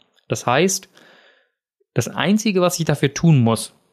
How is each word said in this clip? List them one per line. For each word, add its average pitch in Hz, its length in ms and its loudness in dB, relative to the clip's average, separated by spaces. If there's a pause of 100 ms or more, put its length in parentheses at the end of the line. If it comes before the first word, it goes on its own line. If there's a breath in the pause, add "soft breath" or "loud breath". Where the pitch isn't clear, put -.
(280)
Das - 180 -6
heißt, 160 440 0 (1040 soft breath)
das - 140 -4
Einzige, 185 540 0
was 175 180 0
ich 165 60 -6
dafür 147 280 -2
tun 160 260 4
muss, 113 340 0 (200)